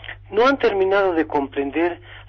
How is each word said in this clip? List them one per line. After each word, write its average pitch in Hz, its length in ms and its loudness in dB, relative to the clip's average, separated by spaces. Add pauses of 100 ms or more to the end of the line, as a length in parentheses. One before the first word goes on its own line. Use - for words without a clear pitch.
(300)
no 220 160 2
han 277 140 2
terminado 196 540 2
de 160 120 0
comprender 147 760 -4 (280)